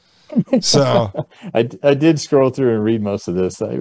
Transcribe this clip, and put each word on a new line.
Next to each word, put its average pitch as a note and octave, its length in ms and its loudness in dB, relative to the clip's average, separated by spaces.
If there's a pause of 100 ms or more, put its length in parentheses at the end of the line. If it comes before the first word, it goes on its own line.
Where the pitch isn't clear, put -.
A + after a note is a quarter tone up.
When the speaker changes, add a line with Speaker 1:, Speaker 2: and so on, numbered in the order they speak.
(600)
Speaker 1:
So A#2+ 640 0 (120)
Speaker 2:
<laughs> G3+ 160 -16
I A2+ 80 2
d-, B2 180 -6
I C#3+ 140 4
did D3+ 240 2
scroll C3+ 320 2
through B2 240 0
and G#2+ 80 -2
read A2+ 180 0
most G#2 260 -4
of F2 60 -6
this. F#2 300 -2
I, G#2+ 180 -6